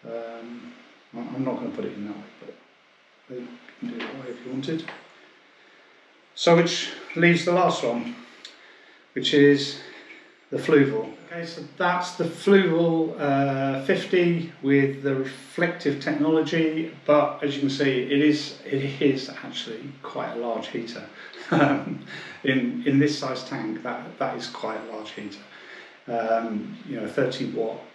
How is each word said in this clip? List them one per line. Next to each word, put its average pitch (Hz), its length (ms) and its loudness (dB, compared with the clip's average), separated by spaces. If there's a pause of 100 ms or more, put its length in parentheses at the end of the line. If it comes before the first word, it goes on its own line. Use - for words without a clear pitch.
Um, 117 680 -12 (400)
I, 117 40 -10
I'm 131 260 -6
not 123 120 -2
gonna - 140 -6
put - 160 -6
it 101 80 -8
in 104 120 -8
that 104 100 -10
way, - 60 -14 (1040)
but 127 80 -12
you - 120 -10 (300)
can - 100 -8
do 117 60 -8
it 117 60 -8
that 139 140 -8
way 127 160 -12
if - 140 -14
you 123 80 -8
wanted. 160 320 -4 (1500)
So 170 220 6
which - 360 2 (240)
leaves 170 280 6
the 175 80 2
last 175 320 2
one, 120 320 -2 (960)
which 120 220 -2
is 143 460 6 (680)
the - 80 -4
Fluval. 139 540 4 (140)
Okay, 170 200 -10
so 151 160 -12 (140)
that's 180 400 0
the 175 80 0
Fluval, 165 960 4
uh, 139 640 0
fifty 175 680 2 (100)
with 139 400 4
the 139 120 0
reflective 151 840 -2
technology, 156 920 2 (140)
but 147 360 4
as 139 120 0
you 139 60 -4
can 139 100 2
see, 131 320 2
it 143 180 2
is, - 440 2
it 139 360 -4
is 135 280 2 (160)
actually 120 480 -10 (100)
quite 113 300 -8
a 113 40 -8
large 117 320 -4
heater. - 420 -8
<laughs> - 40 -20 (380)
Um, - 540 2 (380)
in, 131 420 0
in 139 140 6
this 147 180 2
size 131 240 -6
tank, 110 400 -8
that, 123 380 -10
that 127 160 -2
is 117 100 -8
quite - 320 -8
a 113 140 -12
large 107 180 -12
heater. 104 320 -12 (640)
Um, 113 720 -2 (100)
you 117 120 -6
know, 104 80 -6
thirty 127 380 -2
watt 113 340 -4 (140)